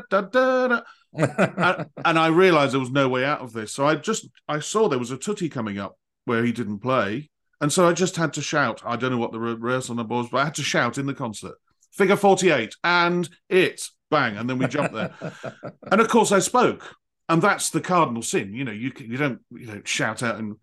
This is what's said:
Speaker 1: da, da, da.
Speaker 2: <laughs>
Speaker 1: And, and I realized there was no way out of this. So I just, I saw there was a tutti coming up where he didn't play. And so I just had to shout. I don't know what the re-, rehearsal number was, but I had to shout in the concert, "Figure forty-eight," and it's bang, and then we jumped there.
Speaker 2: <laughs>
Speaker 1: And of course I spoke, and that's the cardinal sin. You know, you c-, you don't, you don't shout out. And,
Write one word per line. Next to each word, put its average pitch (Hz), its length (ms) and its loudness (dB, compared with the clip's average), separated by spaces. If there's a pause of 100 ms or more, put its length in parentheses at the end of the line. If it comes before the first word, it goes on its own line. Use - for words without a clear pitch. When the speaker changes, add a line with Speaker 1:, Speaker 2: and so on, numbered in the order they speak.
Speaker 1:
da, 190 140 0
da, 254 460 0
da. 240 120 0 (320)
Speaker 2:
<laughs> - 20 -20
Speaker 1:
And, 175 720 0 (180)
and 165 140 2
I 160 100 4
realized 160 440 6
there 135 80 0
was 123 100 -4
no 135 200 2
way 127 140 0
out 143 180 -2
of 120 100 -12
this. 110 200 -8
So 139 140 0
I 156 100 4
just, 208 300 -6 (220)
I 151 120 -4
saw 214 280 0
there 131 100 0
was 120 120 -6
a 131 80 -8
tutti 196 320 -6
coming 104 280 -6
up 98 200 -10 (260)
where 117 180 2
he 120 100 2
didn't 104 280 -6
play. 123 480 -2 (320)
And 147 120 0
so 180 140 4
I 170 60 4
just 175 240 -2
had 165 160 -2
to 147 100 -8
shout. 135 420 -2
I 117 120 -4
don't 127 140 -4
know 127 80 -2
what 117 140 -4
the 113 80 -8
re-, 113 140 -4
rehearsal 120 400 -4
number 117 220 -4
was, 120 140 -2
but 127 80 0
I 135 60 2
had 156 100 -4
to 151 80 -6
shout 131 340 -2
in 139 80 -4
the 139 100 -4
concert, 110 420 -10 (360)
"Figure 196 240 4
forty-eight," 170 680 4
and 175 460 2 (220)
it's 175 420 2 (180)
bang, 123 280 2
and 117 100 -4
then 127 100 -2
we 131 80 2
jumped 147 280 -2
there. 110 260 -6
Speaker 2:
<laughs> - 720 -10
Speaker 1:
And 196 80 6
of 226 80 2
course 226 240 4
I 196 80 6
spoke, 185 560 0 (320)
and 165 140 4
that's 190 280 2
the 160 120 -2
cardinal 147 400 0
sin. 110 320 -4
You 131 100 -6
know, 117 80 -6
you 113 240 -8
c-, - 80 -16
you 117 140 -8
don't, 135 220 -2 (100)
you 117 160 -18
don't 104 200 -14
shout 113 360 -4
out. 113 160 -2
And, 104 240 -10